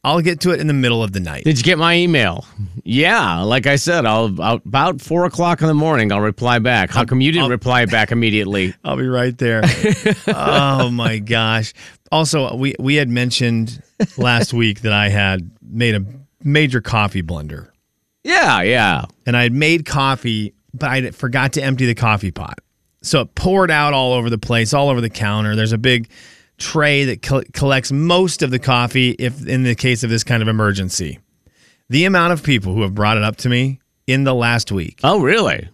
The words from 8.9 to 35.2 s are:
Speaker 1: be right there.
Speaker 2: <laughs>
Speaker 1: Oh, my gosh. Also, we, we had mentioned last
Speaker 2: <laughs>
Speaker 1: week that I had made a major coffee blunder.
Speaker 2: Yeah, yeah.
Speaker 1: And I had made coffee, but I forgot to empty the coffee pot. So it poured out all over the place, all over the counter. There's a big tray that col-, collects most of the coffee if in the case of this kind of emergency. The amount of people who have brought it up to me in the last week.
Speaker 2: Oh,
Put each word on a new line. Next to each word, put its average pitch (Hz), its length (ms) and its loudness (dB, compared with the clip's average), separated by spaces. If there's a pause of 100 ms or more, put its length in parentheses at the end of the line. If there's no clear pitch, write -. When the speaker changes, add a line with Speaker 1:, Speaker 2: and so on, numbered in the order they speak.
Speaker 1:
be 131 100 -2
right 123 320 -2
there. 113 280 0
Speaker 2:
<laughs> - 600 -2
Speaker 1:
Oh, 139 640 0
my 117 260 -2
gosh. 110 560 0 (380)
Also, 147 440 0
we, 131 220 -2
we 135 180 0
had 143 140 2
mentioned 120 720 -2 (360)
last 120 360 0
Speaker 2:
<laughs> - 0 -
Speaker 1:
week 113 280 0
that 107 120 0
I 104 160 2
had 95 400 0 (140)
made 110 320 -2
a 98 100 -2 (380)
major 143 360 0
coffee 104 420 -2
blunder. 76 520 -10 (500)
Speaker 2:
Yeah, 240 380 2
yeah. 101 440 2 (200)
Speaker 1:
And 120 100 0
I 120 60 2
had 120 120 2
made 156 340 2
coffee, 123 680 -2 (220)
but 131 160 -2
I 131 180 0
forgot 131 440 -2
to 139 100 -2
empty 131 240 0
the 117 80 0
coffee 104 340 0
pot. - 300 -12 (460)
So 151 140 0
it 113 160 -6
poured 185 340 2
out 147 240 2
all 127 200 2
over 120 160 0
the 113 80 0
place, 113 360 0
all 143 160 2
over 123 120 0
the 113 80 -2
counter. 107 480 -2
There's 110 160 0
a 110 40 0
big 120 300 0 (500)
tray 147 480 0
that 123 160 -4
col-, 135 220 0 (100)
collects 135 380 0
most 170 500 0
of 139 100 0
the 127 80 -2
coffee 123 600 2
if 127 280 -6
in 127 160 0
the 120 120 0
case 123 280 0
of 117 60 -2
this 117 140 -2
kind 117 180 0
of 107 60 0
emergency. 98 720 -2 (680)
The 147 160 2
amount 180 280 2
of 151 100 -4
people 98 300 0
who 110 80 0
have 98 140 -2
brought 104 220 2
it 104 60 0
up 107 140 -2
to 123 120 -4
me 131 300 0 (280)
in 131 160 2
the 131 100 2
last 117 380 0
week. 87 320 -6
Speaker 2:
Oh, 185 180 2